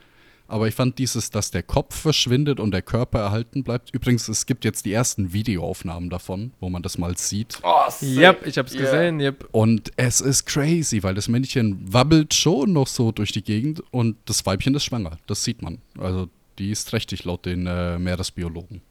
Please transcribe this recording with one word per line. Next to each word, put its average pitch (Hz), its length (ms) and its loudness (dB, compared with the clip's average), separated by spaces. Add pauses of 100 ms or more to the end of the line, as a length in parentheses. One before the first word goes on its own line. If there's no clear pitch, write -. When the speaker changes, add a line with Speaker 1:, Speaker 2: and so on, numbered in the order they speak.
(460)
Speaker 1:
Aber 110 220 0
ich 110 60 -2
fand 127 240 0
dieses, 120 320 -2
dass 104 220 -2
der 90 100 -2
Kopf - 360 -2
verschwindet 139 600 0
und 104 120 0
der 92 100 0
Körper 123 380 -2
erhalten 110 440 -2
bleibt. 117 300 -4
Übrigens, 123 340 0
es 110 160 -2
gibt - 220 -2
jetzt - 180 -2
die 98 80 -2
ersten 101 400 0
Videoaufnahmen 90 760 -4
davon, 95 500 -8
wo 92 80 -6
man 90 140 -4
das - 160 -6
mal 87 180 -2
sieht. - 460 -6
Speaker 2:
Oh, 139 260 6
sick. 135 300 -2
Speaker 3:
Yep, 180 280 6
ich 151 120 -2
hab's 127 160 -4
Speaker 2:
Yeah. 131 100 -2
Speaker 3:
gesehen, 156 360 2
yep. 139 320 -2
Speaker 1:
Und 110 440 4
es 123 240 2
ist 131 240 2
crazy, 147 580 2
weil 95 120 0
das 101 140 -4
Männchen 117 520 0 (100)
wabbelt 151 440 4
schon 202 400 4
noch 135 140 4
so 113 220 2
durch 104 220 -2
die 104 100 -4
Gegend 131 480 -2
und 117 260 0 (100)
das - 180 -2
Weibchen 98 300 2
ist 147 100 -2
schwanger. 87 420 -6
Das - 180 -4
sieht 113 180 -4
man. 85 160 -8 (200)
Also 92 300 -2 (300)
die 98 140 -4
ist - 180 -6
trächtig - 340 -4
laut 87 220 -4
den, 90 200 -2
äh, 87 320 -2
Meeresbiologen. 90 920 -6